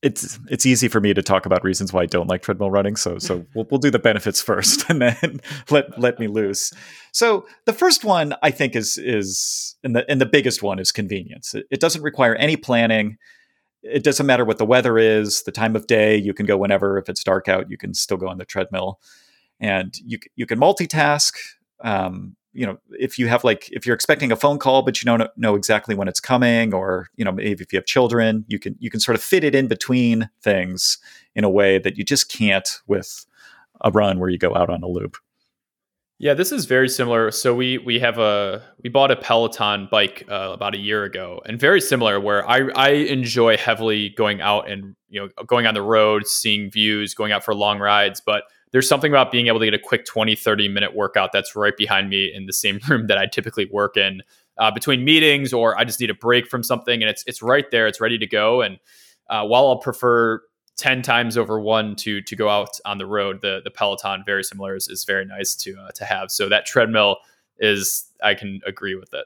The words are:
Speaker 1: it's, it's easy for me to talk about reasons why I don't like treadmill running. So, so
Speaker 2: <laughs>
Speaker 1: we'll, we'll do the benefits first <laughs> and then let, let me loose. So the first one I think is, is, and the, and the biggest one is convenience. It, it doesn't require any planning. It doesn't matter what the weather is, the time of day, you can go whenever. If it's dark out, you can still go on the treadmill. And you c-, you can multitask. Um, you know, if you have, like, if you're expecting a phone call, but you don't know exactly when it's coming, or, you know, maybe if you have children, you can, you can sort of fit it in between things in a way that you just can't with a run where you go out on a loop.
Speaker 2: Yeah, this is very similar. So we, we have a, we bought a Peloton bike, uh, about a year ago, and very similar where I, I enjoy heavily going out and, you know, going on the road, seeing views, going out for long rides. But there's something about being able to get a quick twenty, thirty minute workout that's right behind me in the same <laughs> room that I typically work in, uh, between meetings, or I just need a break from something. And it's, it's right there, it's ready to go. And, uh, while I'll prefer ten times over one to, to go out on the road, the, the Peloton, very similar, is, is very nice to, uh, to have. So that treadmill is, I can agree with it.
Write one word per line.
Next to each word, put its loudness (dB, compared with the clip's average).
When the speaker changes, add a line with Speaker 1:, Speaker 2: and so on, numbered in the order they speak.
Speaker 1:
it's, -4
it's -2
easy 4
for 2
me 4
to 2
talk 2
about 2
reasons -2
why 2
I 0
don't -2
like -2
treadmill -2
running. 2
So, -6
so -6
Speaker 2:
<laughs> -20
Speaker 1:
we'll, -4
we'll 0
do 2
the 2
benefits 2
first 0
<laughs> -16
and 2
then 0
let, 2
let 0
me -4
loose. -2
So 2
the 2
first 2
one 2
I 4
think -2
is, -2
is, -4
and -2
the, 0
and 2
the 4
biggest 2
one -2
is -2
convenience. -8
It, -8
it -2
doesn't 0
require 4
any 0
planning. 0
It -4
doesn't 2
matter 4
what 0
the 0
weather 4
is, 2
the -10
time -2
of -2
day, 4
you -2
can -4
go 2
whenever. 2
If -8
it's -8
dark 0
out, 0
you -12
can -10
still -4
go -6
on -10
the -12
treadmill. -6
And -2
you -10
c-, -20
you -6
can -4
multitask. 2
Um, -6
you -6
know, -8
if -6
you 0
have, 2
like, 2
if -8
you're 2
expecting 0
a 0
phone 2
call, 4
but -2
you -4
don't 2
know 2
exactly 0
when -2
it's -4
coming, 2
or, -2
you -4
know, 0
maybe -4
if -14
you 0
have -2
children, 2
you -6
can, -10
you -8
can -6
sort 2
of 0
fit 2
it 2
in 4
between 0
things 0
in 0
a 4
way 6
that -2
you -6
just 0
can't -2
with -4
a 2
run 2
where 0
you -2
go 0
out 2
on -6
a -8
loop. -6
Speaker 2:
Yeah, 2
this -2
is -4
very 4
similar. 0
So 0
we, -2
we -2
have 0
a, 0
we -10
bought 4
a 2
Peloton 0
bike, 0
uh, -6
about -6
a -8
year -4
ago, -12
and -8
very 6
similar 2
where -2
I, 2
I 4
enjoy 2
heavily -2
going -2
out 0
and, -12
you -10
know, -10
going 2
on 2
the -2
road, 2
seeing -2
views, -2
going -4
out -2
for -2
long 0
rides. 2
But -2
there's 2
something 2
about 4
being 0
able 2
to 2
get 2
a 0
quick -4
twenty, -2
thirty 0
minute -4
workout 0
that's -2
right 0
behind -2
me -2
in -14
the -10
same -4
<laughs> -8
room 0
that 2
I 0
typically -4
work -2
in, 0
uh, 2
between -2
meetings, 4
or 2
I 2
just -8
need -2
a -4
break 0
from -6
something. -2
And 0
it's, -6
it's -12
right 0
there, 2
it's -2
ready -2
to -4
go. 0
And, -4
uh, -2
while 6
I'll 2
prefer 0
ten 0
times 0
over -2
one -2
to, -6
to -14
go 0
out -2
on -8
the -10
road, -4
the, -4
the -10
Peloton, -4
very -2
similar, -10
is, -8
is -10
very -2
nice -8
to, -12
uh, -20
to -12
have. -6
So -4
that 2
treadmill 2
is, 0
I 2
can -12
agree -8
with -18
it. -8